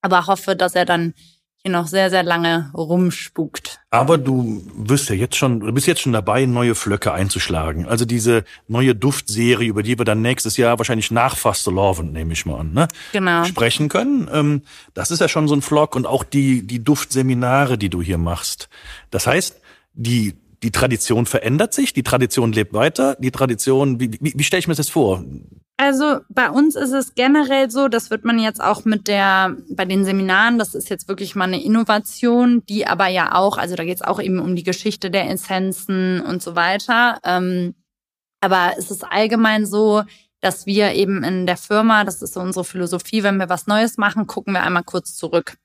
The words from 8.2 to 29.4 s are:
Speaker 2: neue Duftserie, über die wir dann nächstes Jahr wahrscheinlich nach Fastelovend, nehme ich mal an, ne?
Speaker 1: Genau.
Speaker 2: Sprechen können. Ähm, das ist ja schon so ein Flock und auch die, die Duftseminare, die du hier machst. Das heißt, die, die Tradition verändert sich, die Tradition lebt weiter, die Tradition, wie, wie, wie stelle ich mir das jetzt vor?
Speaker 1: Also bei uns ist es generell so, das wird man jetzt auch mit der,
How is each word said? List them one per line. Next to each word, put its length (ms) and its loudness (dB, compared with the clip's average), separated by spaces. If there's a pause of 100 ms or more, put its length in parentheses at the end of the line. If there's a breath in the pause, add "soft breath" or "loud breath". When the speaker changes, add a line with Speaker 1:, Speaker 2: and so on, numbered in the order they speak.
Speaker 2:
neue 280 2
Duftserie, 720 0
über 160 -2
die 160 -2
wir 60 0
dann 180 2
nächstes 340 -2
Jahr 220 4
wahrscheinlich 320 -2
nach 260 2
Fastelovend, 760 0
nehme 200 -4
ich 140 -6
mal 140 -6
an, 120 -6
ne? 140 2 (240 loud breath)
Speaker 1:
Genau. 320 0
Speaker 2:
Sprechen 460 0
können. 440 0
Ähm, 300 2 (320 loud breath)
das 160 -4
ist 80 -4
ja 80 4
schon 200 2
so 60 4
ein 80 2
Flock 340 2
und 120 -2
auch 160 -2
die, 420 2
die 180 -6
Duftseminare, 960 2
die 120 -2
du 120 -4
hier 160 -2
machst. 520 -4 (420 loud breath)
Das 160 -2
heißt, 340 0 (320 soft breath)
die, 400 0 (300)
die 80 -2
Tradition 560 2
verändert 480 0
sich, 180 0
die 80 0
Tradition 520 2
lebt 200 0
weiter, 460 2
die 100 -2
Tradition, 680 0
wie, 200 -4
wie, 160 -4
wie 80 0
stelle 180 0
ich 60 -4
mir 40 0
das 160 -2
jetzt 60 -8
vor? 300 2 (540)
Speaker 1:
Also 420 2 (100)
bei 220 0
uns 240 4
ist 160 -2
es 240 -2
generell 560 2
so, 160 2
das 240 -2
wird 120 -4
man 140 2
jetzt 240 -2
auch 240 0
mit 220 0
der, 500 2 (140)